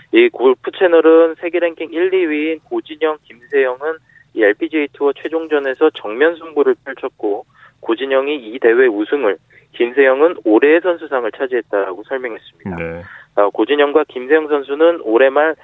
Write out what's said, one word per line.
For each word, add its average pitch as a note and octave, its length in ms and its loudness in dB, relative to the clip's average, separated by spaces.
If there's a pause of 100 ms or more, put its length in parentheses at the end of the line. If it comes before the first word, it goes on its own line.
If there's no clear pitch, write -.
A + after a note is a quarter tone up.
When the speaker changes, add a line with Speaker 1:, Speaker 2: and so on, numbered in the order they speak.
(120)
Speaker 1:
이 A#2+ 180 6
골프 B2+ 420 0
채널은 D#3+ 720 4
세계 F3 180 -4
랭킹 E3 320 -6
일, F3+ 220 -2
이 F#3 140 0
위인 D#3 360 -4
고진영, D#3 600 -6
김세영은 C3 760 -4 (380)
이 A2+ 80 0
엘피지에이 D3 500 0
투어 C#3+ 200 -2
최종전에서 D#3 840 -2
정면 C#3 420 -2
승부를 D3 380 0 (100)
펼쳤고 A#2+ 600 -8 (360)
고진영이 C3+ 540 -2
이 A#2 240 -12
대회 A#2+ 280 2
우승을, G#2+ 500 -2 (360)
김세영은 C3+ 720 2
올해의 C3+ 360 4
선수상을 D3+ 500 -4
차지했다라고 G#2+ 720 -6
설명했습니다. A#2+ 720 -10
Speaker 2:
네. E2+ 260 -10 (360)
Speaker 1:
아, G2+ 120 4
고진영과 C#3+ 580 0
김세영 D3 400 -2
선수는 D3 540 0
올해 A#2 280 2
말 D3+ 340 0